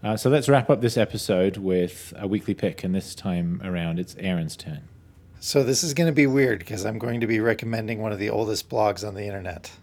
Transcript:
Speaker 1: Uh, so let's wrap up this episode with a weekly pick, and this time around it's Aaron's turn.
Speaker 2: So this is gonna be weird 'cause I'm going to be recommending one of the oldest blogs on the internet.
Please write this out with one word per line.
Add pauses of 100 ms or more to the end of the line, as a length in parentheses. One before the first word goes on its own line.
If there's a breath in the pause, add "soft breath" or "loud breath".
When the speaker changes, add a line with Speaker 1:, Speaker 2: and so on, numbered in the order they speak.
Speaker 1:
Uh,
so
let's
wrap
up
this
episode
with
a
weekly
pick,
and
this
time
around
it's
Aaron's
turn. (580)
Speaker 2:
So
this
is
gonna
be
weird
'cause
I'm
going
to
be
recommending
one
of
the
oldest
blogs
on
the
internet. (120)